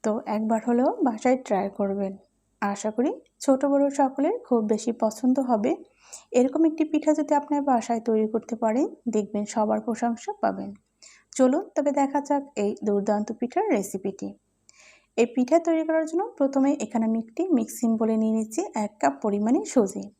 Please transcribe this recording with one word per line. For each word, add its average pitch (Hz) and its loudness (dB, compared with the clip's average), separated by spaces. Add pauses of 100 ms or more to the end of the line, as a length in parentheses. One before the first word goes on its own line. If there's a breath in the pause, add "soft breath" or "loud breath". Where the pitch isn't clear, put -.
তো 220 0 (160)
একবার 220 -2
হলেও 247 2 (120)
বাসায় 254 2
ট্রাই 196 0 (120)
করবেন। 196 -2 (500)
আশা 202 -4
করি 247 0 (300)
ছোট 269 2
বড় 277 4
সকলের 277 0 (100)
খুব 240 2 (120)
বেশি 214 -2 (100)
পছন্দ 247 2 (140)
হবে। 233 2 (680 loud breath)
এরকম 269 2
একটি 320 2
পিঠা 311 0
যদি 302 -2
আপনার 285 0 (100)
বাসায় 233 0
তৈরি 220 2
করতে 220 -4
পারেন, 240 0 (280)
দেখবেন 208 -2
সবার 214 0
প্রশংসা 233 -4
পাবেন। 196 -2 (600 loud breath)
চলুন 269 2
তবে 285 0
দেখা 277 0
যাক 285 0 (140)
এই 208 0 (120)
দুর্দান্ত 208 0
পিঠার 330 -2
রেসিপিটি। 196 -4 (880 soft breath)
এই 233 6
পিঠা 254 2
তৈরি 330 0
করার 320 2
জন্য 330 -2 (140)
প্রথমে 269 2 (140)
এখানে 226 -2
আমি 220 0
একটি - -8 (120)
মিক্সিং 226 0
বোলে 220 2
নিয়ে 220 2
নিচ্ছি 220 -2 (220)
এক 208 -8
কাপ 277 2
পরিমাণে 214 0 (120)
সুজি 196 0 (160)